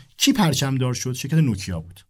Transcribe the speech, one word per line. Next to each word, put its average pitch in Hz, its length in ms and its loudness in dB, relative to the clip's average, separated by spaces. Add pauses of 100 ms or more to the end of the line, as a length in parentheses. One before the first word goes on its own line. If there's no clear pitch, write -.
(160)
کی - 160 2
پرچمدار 135 600 0
شد؟ 127 180 -4
شرکت 131 220 -4
نوکیا 95 460 2
بود. 85 300 -14